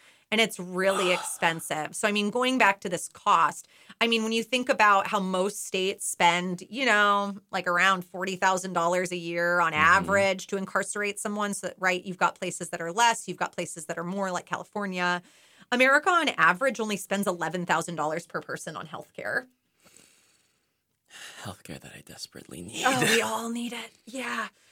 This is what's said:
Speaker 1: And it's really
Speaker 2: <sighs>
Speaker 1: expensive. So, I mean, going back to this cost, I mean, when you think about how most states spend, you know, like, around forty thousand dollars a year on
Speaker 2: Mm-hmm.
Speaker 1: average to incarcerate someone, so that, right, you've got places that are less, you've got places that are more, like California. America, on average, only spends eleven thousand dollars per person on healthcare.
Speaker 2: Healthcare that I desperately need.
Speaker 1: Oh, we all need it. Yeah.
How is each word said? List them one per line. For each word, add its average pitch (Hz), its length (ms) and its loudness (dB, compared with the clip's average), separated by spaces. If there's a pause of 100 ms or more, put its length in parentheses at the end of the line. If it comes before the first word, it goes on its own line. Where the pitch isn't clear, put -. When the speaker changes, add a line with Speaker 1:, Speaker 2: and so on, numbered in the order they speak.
(300)
Speaker 1:
And 220 100 2
it's 214 180 0
really 185 540 2
Speaker 2:
<sighs> 170 60 2
Speaker 1:
expensive. 160 760 -2
So, - 140 0
I 208 40 0
mean, 208 180 0
going 254 280 0
back 202 220 4
to 202 80 -6
this 175 200 -6
cost, - 600 0 (320)
I 233 80 2
mean, 226 160 2
when 226 80 -2
you 226 100 0
think 247 260 -4
about 208 400 6
how 208 120 0
most 185 460 -2
states 190 400 -4
spend, 180 640 2
you 262 180 -4
know, 202 500 4 (160)
like, 180 160 -2
around 180 360 4
forty 185 320 -8
thousand 190 360 0
dollars 180 400 2
a 180 40 -4
year 170 440 0
on 160 120 2
Speaker 2:
Mm-hmm. 151 80 2
Speaker 1:
average 190 680 4
to 202 80 -4
incarcerate 202 640 -4
someone, 208 340 -4
so - 140 -8
that, - 100 -14
right, 185 260 0
you've 185 120 -8
got 175 220 0
places 175 320 -8
that 170 100 -6
are 170 120 -6
less, 226 360 2
you've 175 80 -6
got - 180 -4
places 170 320 -8
that 165 120 -6
are 170 60 -6
more, 190 280 -4
like 175 140 -6
California. 180 760 -4 (500)
America, 269 380 6
on 330 200 4
average, 180 480 4
only 214 180 -4
spends 196 300 -2
eleven 175 400 -2
thousand 165 300 0
dollars 156 300 -4
per 160 140 -8
person - 360 -10
on 120 100 -12
healthcare. - 600 -8 (2000)
Speaker 2:
Healthcare 82 380 -14
that - 140 -20
I 73 100 -20
desperately - 580 -16
need. 98 240 -10
Speaker 1:
Oh, 254 140 2 (140)
we 233 80 4
all 226 280 -4
need 240 220 -6
it. 226 180 -12 (160)
Yeah. 240 420 -8 (240)